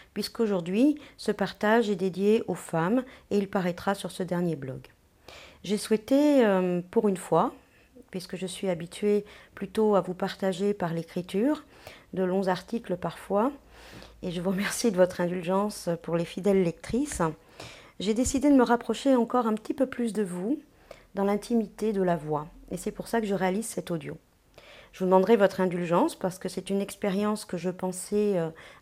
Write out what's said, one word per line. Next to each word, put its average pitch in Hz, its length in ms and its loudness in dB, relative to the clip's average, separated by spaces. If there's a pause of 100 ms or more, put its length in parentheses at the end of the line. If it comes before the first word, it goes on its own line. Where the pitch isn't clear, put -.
(120)
puisqu'aujourd'hui 208 840 0 (200)
ce - 120 -4
partage 208 580 0
est 208 60 2
dédié 190 540 0
aux 175 80 -4
femmes 185 480 0 (260)
et 202 80 2
il 196 100 -2
paraîtra 185 460 -2
sur 190 160 -8
ce 190 140 -6
dernier 175 320 -2
blog. 135 240 -10 (840)
J'ai 196 160 -2
souhaité, 269 680 4
euh, 185 360 2 (100)
pour 226 160 2
une 196 100 2
fois, 175 380 0 (560)
puisque 185 240 -10
je 185 120 -8
suis 185 220 -6
habituée 202 560 -2 (300)
plutôt 208 400 0
à 190 60 6
vous 180 140 -4
partager 190 600 -2
par 175 180 -4
l'écriture, 190 680 -2 (500)
de 185 120 -2
longs 185 240 0
articles 185 480 -4
parfois, 196 560 -2 (720)
et 185 80 -6
je 175 80 -6
vous 180 100 -2
remercie 196 400 -2
de 180 60 -2
votre 180 240 4
indulgence 185 680 -2 (140)
pour 165 140 -4
les 170 80 0
fidèles 190 400 2
lectrices, 226 580 -4 (760)
j'ai 196 160 0
décidé 247 340 2
de 285 80 8
me 254 60 8
rapprocher 240 520 2
encore 233 320 2
un 220 60 0
petit 220 220 -4
peu 269 100 2
plus 240 300 -4
de 214 80 0
vous 190 360 -4 (560)
dans 196 100 0
l'intimité 208 680 0
de 196 80 0
la 180 160 2
voix, 151 300 -4 (240)
et 180 80 -6
c'est 208 140 -6
pour - 160 -12
ça 233 120 0
que 214 60 -4
je 196 80 0
réalise 190 320 0
cet - 240 -8
audio. 156 260 -6 (760)
Je - 80 -12
vous 185 40 -2
demanderai 190 320 6
votre 196 240 4
indulgence 180 540 2
parce 180 240 -4
que 190 100 -8
c'est 185 220 -8
une 196 100 0
expérience 208 640 -2
que - 140 -6
je 170 100 -4
pensais, 185 720 -2
euh, 165 100 0 (340)